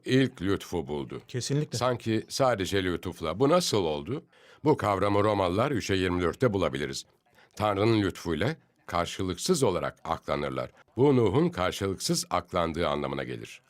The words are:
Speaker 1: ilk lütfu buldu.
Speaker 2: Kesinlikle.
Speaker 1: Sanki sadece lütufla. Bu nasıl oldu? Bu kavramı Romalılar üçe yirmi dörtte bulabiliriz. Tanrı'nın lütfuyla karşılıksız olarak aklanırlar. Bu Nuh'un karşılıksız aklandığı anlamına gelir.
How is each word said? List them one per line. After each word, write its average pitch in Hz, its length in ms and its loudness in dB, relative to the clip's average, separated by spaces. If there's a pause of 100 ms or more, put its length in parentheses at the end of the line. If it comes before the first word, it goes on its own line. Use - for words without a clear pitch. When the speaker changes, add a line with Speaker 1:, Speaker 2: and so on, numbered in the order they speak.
Speaker 1:
ilk 127 380 2
lütfu 90 460 -2
buldu. 69 400 -8
Speaker 2:
Kesinlikle. 135 500 -4
Speaker 1:
Sanki 113 500 0
sadece 98 560 2
lütufla. 85 560 -4
Bu 139 80 4
nasıl 156 360 2
oldu? 78 400 -4 (400)
Bu 147 120 4
kavramı 101 480 2
Romalılar 101 460 2
üçe 104 240 -2
yirmi 90 280 2
dörtte 87 300 2
bulabiliriz. 71 540 -2 (500)
Tanrı'nın 107 460 2
lütfuyla 87 540 -2 (300)
karşılıksız 92 760 -2
olarak 82 420 0
aklanırlar. 71 680 -4 (260)
Bu 135 200 4
Nuh'un 120 320 4
karşılıksız 92 840 -2
aklandığı 85 580 0
anlamına 69 360 -2
gelir. 60 460 -12